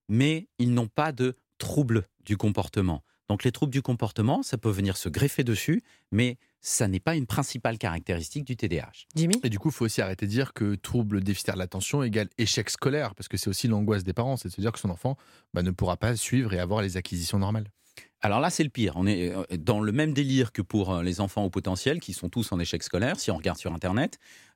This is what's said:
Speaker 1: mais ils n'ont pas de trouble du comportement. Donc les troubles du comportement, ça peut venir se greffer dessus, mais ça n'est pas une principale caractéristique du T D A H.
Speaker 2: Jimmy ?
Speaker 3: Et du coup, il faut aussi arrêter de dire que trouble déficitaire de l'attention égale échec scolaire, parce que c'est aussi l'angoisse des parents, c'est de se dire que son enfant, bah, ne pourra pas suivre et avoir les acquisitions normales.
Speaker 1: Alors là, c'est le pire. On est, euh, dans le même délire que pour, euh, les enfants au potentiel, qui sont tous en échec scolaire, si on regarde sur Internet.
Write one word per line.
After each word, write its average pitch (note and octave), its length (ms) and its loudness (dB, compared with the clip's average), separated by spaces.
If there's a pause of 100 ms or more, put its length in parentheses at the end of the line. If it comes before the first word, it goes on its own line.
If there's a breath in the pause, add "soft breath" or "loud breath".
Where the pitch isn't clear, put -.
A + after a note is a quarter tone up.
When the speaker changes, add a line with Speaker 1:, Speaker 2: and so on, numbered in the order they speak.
Speaker 1:
mais D3 400 2 (100)
ils A#2+ 140 4
n'ont A#2+ 160 2
pas D#3 240 0
de B2+ 240 0 (220)
trouble A#2 500 2 (160)
du G#2 100 2
comportement. F#2+ 680 0 (280)
Donc G#2 140 0
les B2+ 80 4
troubles C#3+ 220 -2
du C3+ 80 2
comportement, A#2+ 600 0
ça - 160 -4
peut A2 120 0
venir G2 260 2
se - 140 -4
greffer C3+ 340 0
dessus, B2 400 0 (280 soft breath)
mais A#2+ 260 2 (240)
ça - 260 0
n'est F#2+ 140 0
pas E3 140 2
une C3 120 0
principale A#2 500 -2
caractéristique F2 680 -4
du B2+ 100 -6
T A2 140 -2
D D#2+ 100 0
A - 60 -6
H. - 200 -20 (100)
Speaker 2:
Jimmy ? E3 280 4
Speaker 3:
Et B2 60 2
du G2+ 100 0
coup, - 80 -2
il D3 60 0
faut - 100 -2
aussi A2+ 180 0
arrêter F#2+ 260 -2
de G2+ 40 -2
dire B2+ 220 0
que G#2 220 0
trouble G#2 460 0
déficitaire G2 340 -2
de F#2 40 -4
l'attention F#2+ 440 -2
égale G#2+ 340 0
échec A2 320 0
scolaire, C#3 460 -2
parce - 120 -12
que - 80 -6
c'est F#2+ 140 -2
aussi G2 180 -2
l'angoisse G#2 380 2
des F2+ 80 -2
parents, B2+ 240 -2
c'est - 100 -8
de F2+ 60 -8
se - 80 -8
dire A2 100 0
que - 80 -10
son G2+ 100 -2
enfant, B2+ 280 -4 (360 soft breath)
bah, F2+ 80 0
ne F2+ 100 2
pourra F2+ 260 0
pas A#2 180 0
suivre A#2 380 0
et F2+ 60 0
avoir F#2 220 0
les F#2+ 140 -2
acquisitions F2+ 420 -2
normales. G#2 320 0 (520 loud breath)
Speaker 1:
Alors G#2 180 2
là, D#3+ 100 2
c'est F3 140 0
le D3 60 2
pire. G#2 260 0
On F2+ 100 2
est, F2+ 300 2
euh, F#2+ 80 -4 (140)
dans G#2 240 2
le G#2 100 0
même D3+ 220 2
délire C3 400 2
que - 80 -2
pour, F#2+ 320 0
euh, E2+ 100 0
les F2+ 160 0
enfants G2+ 240 0
au F#2+ 60 0
potentiel, G2 500 0
qui G#2 140 -10
sont - 160 -6
tous A#2 220 -2
en F2+ 80 0
échec E2+ 220 -2
scolaire, - 380 0
si - 100 -2
on F2+ 80 0
regarde E2+ 200 -2
sur - 160 -6
Internet. F#2 460 -2 (360 loud breath)